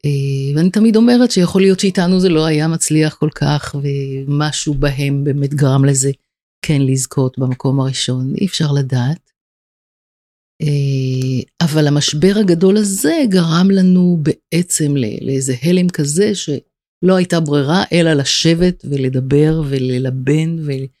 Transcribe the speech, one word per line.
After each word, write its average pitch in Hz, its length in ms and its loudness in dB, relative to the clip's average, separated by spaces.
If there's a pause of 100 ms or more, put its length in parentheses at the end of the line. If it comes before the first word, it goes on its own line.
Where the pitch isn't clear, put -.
אה, 139 500 -2
ואני 170 140 2
תמיד 214 260 2
אומרת 240 360 4
שיכול 180 300 2
להיות 190 180 4
שאיתנו 185 400 0
זה 185 100 2
לא 156 160 2
היה 156 220 0
מצליח 156 480 0
כל 151 200 -2
כך, 147 400 -2 (520)
ומשהו 147 460 -2
בהם 139 500 -2
באמת 143 300 -2
גרם 139 320 2
לזה 139 260 2 (540)
כן 143 160 0
לזכות 131 580 -2
במקום 131 400 -2
הראשון, 131 640 -4
אי - 40 0
אפשר 156 260 -2
לדעת. 135 600 -2 (1300)
אה, 131 800 -2 (260)
אבל 151 200 2
המשבר 151 520 2
הגדול 190 380 2
הזה 220 520 0
גרם 175 420 2
לנו 180 520 4
בעצם 156 760 -2
ל-, 113 300 -4
לאיזה 131 340 -2
הלם 180 280 2
כזה, 175 460 0
שלא - 800 -4
הייתה 180 240 0
ברירה, 147 440 0 (100)
אלא 165 200 2
לשבת 165 760 0
ולדבר 139 800 0
וללבן 131 840 -2 (440)